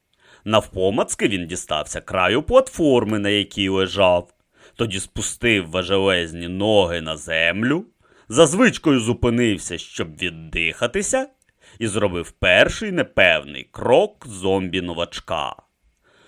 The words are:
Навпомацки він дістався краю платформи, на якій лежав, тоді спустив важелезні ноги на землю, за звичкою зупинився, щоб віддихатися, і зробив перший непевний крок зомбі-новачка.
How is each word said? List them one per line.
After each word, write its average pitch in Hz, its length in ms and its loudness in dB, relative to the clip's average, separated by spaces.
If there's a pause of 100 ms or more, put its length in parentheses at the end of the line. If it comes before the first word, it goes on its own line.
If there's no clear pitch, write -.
(440)
Навпомацки 107 840 0
він 90 180 -4
дістався 82 540 -8
краю 95 420 0
платформи, 139 760 2
на 101 100 -2
якій 101 400 -2
лежав, 95 640 2 (440)
тоді 98 240 -4
спустив 104 680 -2
важелезні 87 800 -2
ноги 95 520 2
на 80 160 -6
землю, 90 680 -2 (440)
за 143 180 6
звичкою 160 540 2
зупинився, 113 760 0
щоб 82 380 -10
віддихатися, 87 1120 -4 (500)
і - 80 -2
зробив 95 440 -2
перший 143 600 2
непевний 80 800 0
крок 139 560 0
зомбі-новачка. 90 1300 -4 (760)